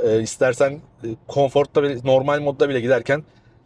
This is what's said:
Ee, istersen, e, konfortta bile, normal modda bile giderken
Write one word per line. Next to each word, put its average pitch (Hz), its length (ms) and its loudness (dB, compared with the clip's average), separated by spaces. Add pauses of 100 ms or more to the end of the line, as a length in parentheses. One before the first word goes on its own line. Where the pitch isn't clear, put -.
Ee, 113 200 2
istersen, 131 520 0 (320)
e, 117 40 -8 (200)
konfortta 143 540 0
bile, 143 220 -2
normal 135 360 2
modda 143 280 0
bile 131 120 -2
giderken 131 440 0 (420)